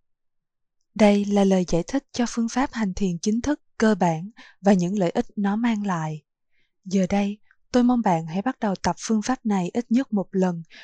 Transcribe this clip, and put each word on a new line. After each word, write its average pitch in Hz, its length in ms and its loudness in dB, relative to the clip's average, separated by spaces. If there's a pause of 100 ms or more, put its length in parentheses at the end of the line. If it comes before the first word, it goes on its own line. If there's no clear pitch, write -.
(960)
Đây 208 300 4
là 202 200 2
lời 190 240 2
giải 165 140 0
thích - 300 -6
cho 240 160 -2
phương 233 200 -4
pháp 262 240 -2
hành 208 220 -4
thiền 180 240 -2
chính 214 220 -2
thức, 294 200 -2 (180)
cơ 220 160 4
bản 180 360 0 (300)
và 202 120 4
những 180 260 2
lợi 175 120 2
ích 240 160 -2 (100)
nó 202 200 0
mang 220 300 -2
lại. 156 360 -4 (600)
Giờ 190 240 0
đây, 202 300 -2 (340)
tôi 247 100 4
mong 240 200 2
bạn 165 240 0
hãy 175 160 -4
bắt - 180 -4
đầu 202 140 -2
tập 180 240 -4
phương 214 240 -2
pháp - 240 -4
này 190 280 -2
ít 240 160 -4
nhất 254 220 0
một 196 180 -2
lần 180 320 0 (220)